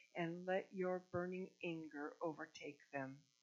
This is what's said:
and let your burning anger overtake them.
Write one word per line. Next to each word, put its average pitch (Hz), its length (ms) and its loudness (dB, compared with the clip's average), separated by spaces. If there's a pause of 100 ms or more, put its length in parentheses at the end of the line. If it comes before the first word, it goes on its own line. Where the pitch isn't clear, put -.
(160)
and 175 280 2
let 185 280 4
your 185 400 2
burning 185 360 0 (140)
anger 160 580 -2
overtake 156 600 -4 (120)
them. 135 240 0 (260)